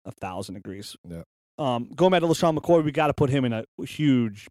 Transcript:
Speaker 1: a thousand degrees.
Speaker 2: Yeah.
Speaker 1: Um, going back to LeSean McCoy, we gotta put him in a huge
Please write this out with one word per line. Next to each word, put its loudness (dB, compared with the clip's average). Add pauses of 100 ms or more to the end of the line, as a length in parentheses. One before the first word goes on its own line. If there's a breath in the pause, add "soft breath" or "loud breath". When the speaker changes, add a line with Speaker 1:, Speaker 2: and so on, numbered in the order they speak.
Speaker 1:
a -14
thousand -10
degrees. -14 (120)
Speaker 2:
Yeah. -12 (380)
Speaker 1:
Um, -2
going 4
back 4
to 0
LeSean 2
McCoy, 4
we -2
gotta 0
put 2
him 0
in 0
a -6 (200)
huge 0